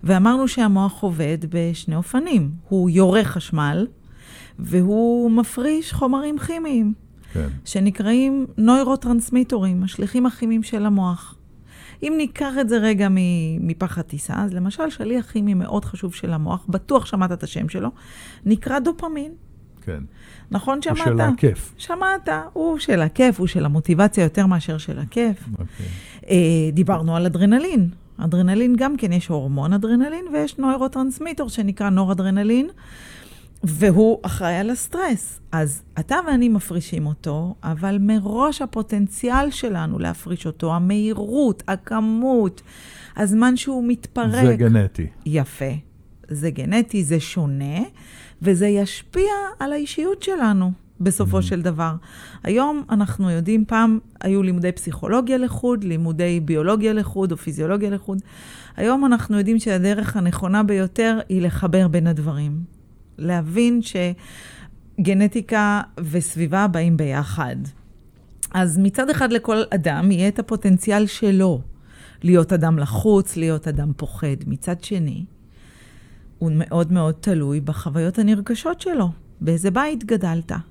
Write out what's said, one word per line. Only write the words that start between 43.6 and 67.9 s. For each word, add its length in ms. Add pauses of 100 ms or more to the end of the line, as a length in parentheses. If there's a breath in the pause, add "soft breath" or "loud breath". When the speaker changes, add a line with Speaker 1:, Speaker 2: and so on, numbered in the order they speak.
Speaker 1:
מתפרק. 580
Speaker 2:
זה 100
גנטי. 520 (180)
Speaker 1:
יפה. 400 (640)
זה 240
גנטי, 520
זה 160
שונה, 600 (640 loud breath)
וזה 260
ישפיע 640 (280)
על 140
האישיות 500
שלנו 480 (300)
בסופו 380
Speaker 2:
Mhm. 20
Speaker 1:
של 200
דבר. 300 (520 loud breath)
היום 460
אנחנו 400
יודעים, 360
פעם 340 (220)
היו 220
לימודי 280
פסיכולוגיה 680
לחוד, 460
לימודי 560
ביולוגיה 540
לחוד 380
או 60
פיזיולוגיה 520
לחוד. 280 (600 loud breath)
היום 280
אנחנו 320
יודעים 220
שהדרך 580
הנכונה 460
ביותר 560 (100)
היא 120
לחבר 460
בין 200
הדברים. 560 (540)
להבין 600 (1200 loud breath)
שגנטיקה 800 (180)
וסביבה 680
באים 300
ביחד. 580 (1000)